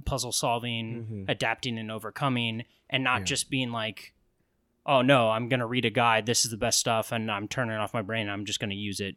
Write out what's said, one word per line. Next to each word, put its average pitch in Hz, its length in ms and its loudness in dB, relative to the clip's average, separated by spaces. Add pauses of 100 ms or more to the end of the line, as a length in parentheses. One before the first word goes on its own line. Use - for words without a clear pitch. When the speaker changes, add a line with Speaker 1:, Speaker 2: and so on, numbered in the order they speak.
Speaker 1:
puzzle 120 280 -4
solving, 117 720 -2
Speaker 2:
Mm-hmm. 107 260 -8
Speaker 1:
adapting 113 480 -2
and 110 120 -8
overcoming, 117 720 -2 (260)
and 131 120 2
not 127 180 2
Speaker 2:
Yeah. 98 40 -6
Speaker 1:
just - 260 -2
being 127 220 -2
like, 110 400 -6 (720)
"Oh 139 160 6
no, 123 300 6
I'm 117 180 0
gonna 123 180 2
read 120 200 0
a 113 40 2
guide. 113 360 4
This 117 180 2
is 117 60 -4
the 113 80 -6
best 117 200 2
stuff, 113 340 0
and 110 180 -2
I'm 104 180 -4
turning 113 280 -2
off 107 180 -2
my 117 80 -2
brain. 107 260 -2
I'm 101 160 -4
just 101 160 -4
gonna 101 140 -2
use 101 260 -4
it." 98 160 -4